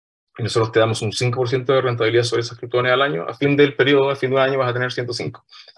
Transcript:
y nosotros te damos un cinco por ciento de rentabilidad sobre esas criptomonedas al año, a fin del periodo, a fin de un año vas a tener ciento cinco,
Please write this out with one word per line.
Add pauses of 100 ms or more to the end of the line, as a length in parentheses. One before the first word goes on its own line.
(380)
y
nosotros
te
damos
un
cinco
por
ciento
de
rentabilidad
sobre
esas
criptomonedas
al
año,
a
fin
del
periodo,
a
fin
de
un
año
vas
a
tener
ciento
cinco, (340)